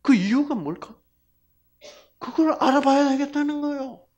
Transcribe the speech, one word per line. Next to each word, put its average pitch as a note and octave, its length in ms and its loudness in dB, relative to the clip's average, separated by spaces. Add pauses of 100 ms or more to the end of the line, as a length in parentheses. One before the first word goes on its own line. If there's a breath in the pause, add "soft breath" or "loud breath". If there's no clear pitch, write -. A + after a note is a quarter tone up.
그 C#4 140 2
이유가 B3+ 400 0
뭘까? E3+ 440 -10 (1200 loud breath)
그걸 D#4 340 0
알아봐야 C#4 560 4
되겠다는 D4 520 -2
거예요. C#4 460 -8 (100)